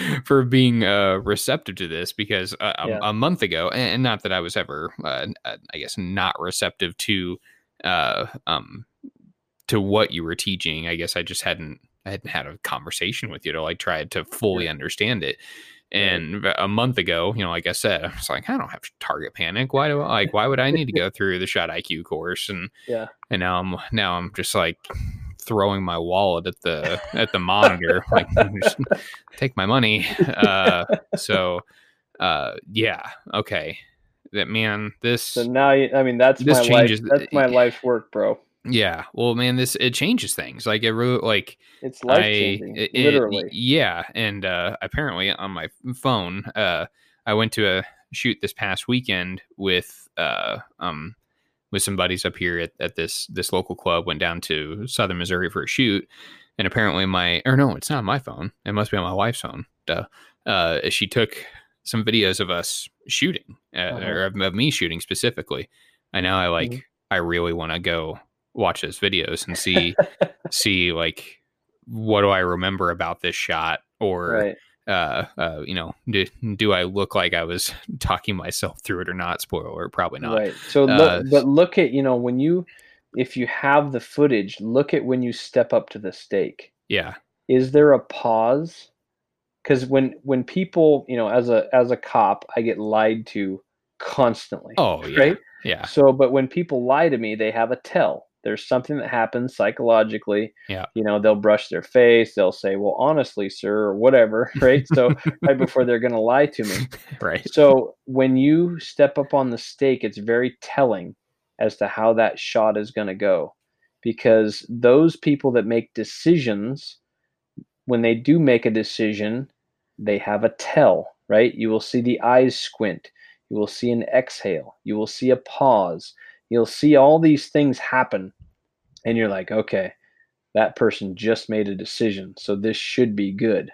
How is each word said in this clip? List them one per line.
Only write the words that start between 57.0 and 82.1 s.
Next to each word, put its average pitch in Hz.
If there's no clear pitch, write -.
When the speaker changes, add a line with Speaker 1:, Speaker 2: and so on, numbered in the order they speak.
Speaker 1:
my, 87
or 131
no, 135
it's -
not 131
my 127
phone. -
It 101
must 104
be 104
on 95
my 90
wife's 104
phone. -
Duh. 85
Uh, 85
she 95
took -
some 110
videos 107
of 95
us -
shooting, -
uh, -
Speaker 2:
Uh-huh. 87
Speaker 1:
or 90
of, 98
of 92
me 131
shooting 82
specifically. -
And 92
now 95
I, 92
like, 85
Speaker 2:
Mm-hmm. 127
Speaker 1:
I 98
really 85
wanna 82
go 82
watch 92
those 80
videos 92
and 85
see, 85
Speaker 2:
<laughs> -
Speaker 1:
see, 87
like, 82
what 110
do 101
I 95
remember 92
about 85
this 87
shot? 80
Or, 90
Speaker 2:
Right. 104
Speaker 1:
uh, 82
uh, 78
you 92
know, 82
do, 98
do 104
I 90
look 95
like 90
I 82
was 87
<laughs> 139
talking 95
myself 87
through 90
it 90
or 90
not? 87
Spoiler -
alert, 82
probably 87
not. 78
Speaker 2:
Right. 98
So 139
look, 107
Speaker 1:
Uh, 90
Speaker 2:
but 143
look 170
at, 139
you 139
know, 131